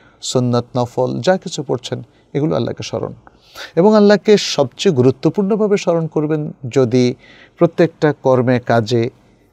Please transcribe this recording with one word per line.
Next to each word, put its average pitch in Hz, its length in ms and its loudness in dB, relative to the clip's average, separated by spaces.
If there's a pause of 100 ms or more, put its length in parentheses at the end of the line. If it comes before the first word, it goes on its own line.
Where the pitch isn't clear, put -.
(220)
সুন্নাত 120 440 -2 (120)
নফল 127 440 -4
যা 185 160 0
কিছু 170 260 -12
পড়ছেন, 127 400 -8 (300)
এগুলো 156 220 -2
আল্লাহকে 113 280 -6
স্মরণ। 117 300 -8 (640)
এবং 208 200 4
আল্লাহকে 208 420 4
সবচেয়ে - 580 -2
গুরুত্বপূর্ণভাবে 190 840 0
স্মরণ 170 300 -2
করবেন 151 460 -4 (180)
যদি 127 440 2 (420)
প্রত্যেকটা 165 560 0
কর্মে 127 460 2
কাজে 117 500 0 (440)